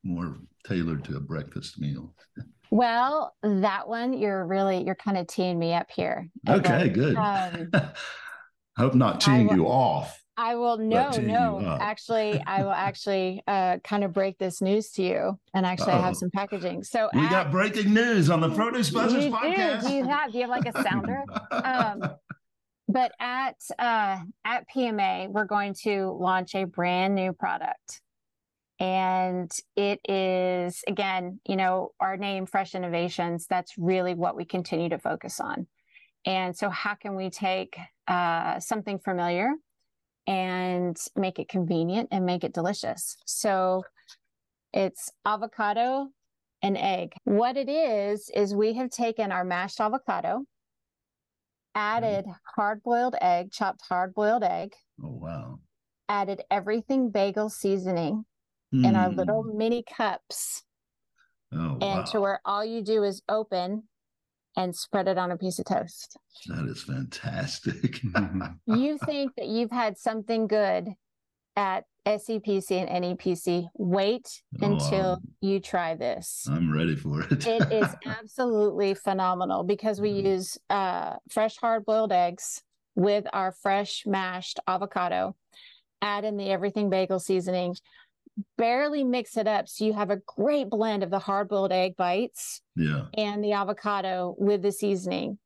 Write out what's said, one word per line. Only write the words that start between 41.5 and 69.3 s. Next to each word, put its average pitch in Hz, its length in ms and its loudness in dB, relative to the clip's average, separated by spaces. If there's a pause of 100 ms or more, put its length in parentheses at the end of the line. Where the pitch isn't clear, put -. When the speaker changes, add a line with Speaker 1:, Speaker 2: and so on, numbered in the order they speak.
Speaker 2:
and 185 140 2
make 180 180 0
it - 80 -4
delicious? - 720 -4
So 185 580 0 (880)
it's - 380 -2 (140)
avocado 226 840 0 (540)
and 196 140 2
egg. 185 380 -2 (100)
What 240 320 2
it 269 140 -2
is, 214 640 0
is 202 200 2
we 214 200 2
have 254 160 -4
taken 226 420 -2
our 180 120 0
mashed 180 360 -2
avocado, 214 600 -2 (1300)
added 208 520 0
Speaker 1:
Mm. 185 100 -12 (200)
Speaker 2:
hard-boiled 233 640 0
egg, 180 320 2
chopped 196 360 -4
hard-boiled 208 540 2
egg. 180 320 -2 (280)
Speaker 1:
Oh, 76 100 -10
wow. 80 480 -10 (480)
Speaker 2:
Added 202 420 -2
everything 220 600 0
bagel 202 380 0
seasoning 190 760 -2 (480)
in 135 240 6
our 180 140 4
little 202 340 0
Speaker 1:
Mm. 220 100 -6
Speaker 2:
mini 226 280 0
cups. - 840 -6 (880)
Speaker 1:
Oh, 82 280 -2
Speaker 2:
And 196 280 -2
to 220 100 -2
Speaker 1:
wow. 208 40 2
Speaker 2:
where 196 220 0
all 202 200 -2
you 226 180 -4
do 208 220 2
is 196 240 -2
open 208 600 -2 (680)
and 180 180 -2
spread 190 340 -2
it 185 100 2
on 180 120 0
a 175 60 -2
piece 185 220 -4
of 185 80 -6
toast. - 500 -4 (300)
Speaker 1:
That 78 200 -4
is 60 160 -8
fantastic. - 1200 -4
<laughs> 98 140 -4
Speaker 3:
Mm-hmm. 95 640 -2
Speaker 2:
You 294 180 0
think 277 380 -2